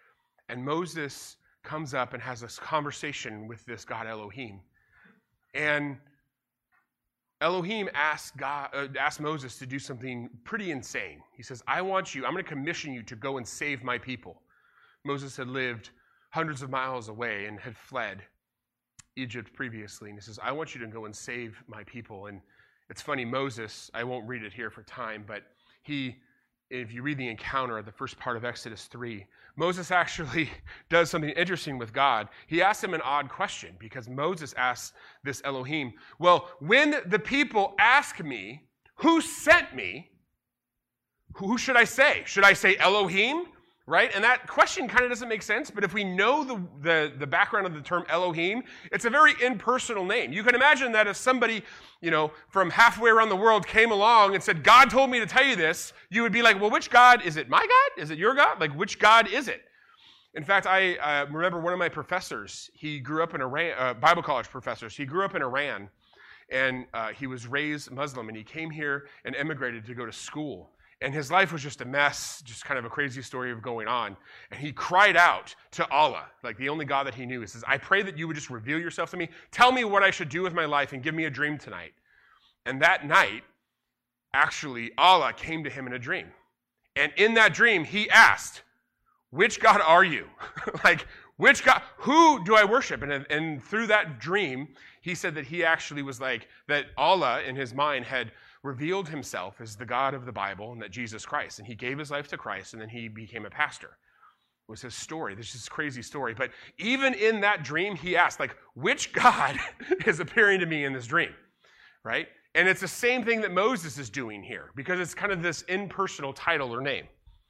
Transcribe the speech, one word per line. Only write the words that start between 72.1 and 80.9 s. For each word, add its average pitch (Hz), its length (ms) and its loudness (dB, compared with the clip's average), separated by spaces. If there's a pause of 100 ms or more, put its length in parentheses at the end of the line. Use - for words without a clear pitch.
just 113 180 -18
kind 139 140 -4
of 120 80 -6
a 113 40 -10
crazy 135 340 -6
story 123 280 -8
of 110 100 -10
going 113 260 -8
on. 113 280 -2 (360)
And 101 80 -14
he 143 120 -8
cried 180 460 4
out 160 380 4 (160)
to - 180 -2
Allah, 135 380 2 (160)
like, 117 140 -10
the 135 120 -4
only 156 160 -6
God 139 220 -2
that 123 80 -10
he 127 100 -12
knew. 123 160 -8
He 104 60 -12
says, 117 200 -18
"I 135 120 0
pray 196 240 2
that 185 140 -8
you 165 100 -6
would 160 80 -6
just 147 160 -12
reveal 127 280 -4
yourself 170 320 -6
to 180 60 -10
me. 165 120 -6 (200)
Tell 247 220 6
me 254 120 0
what 202 200 4
I 190 80 6
should 180 180 -4
do 170 140 -4
with 180 100 -4
my 165 120 0
life 143 280 0